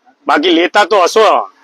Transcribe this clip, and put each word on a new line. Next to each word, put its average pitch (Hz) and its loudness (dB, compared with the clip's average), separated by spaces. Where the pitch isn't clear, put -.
બાકી 156 -2
લેતા 175 0
તો 208 0
હશો, 165 0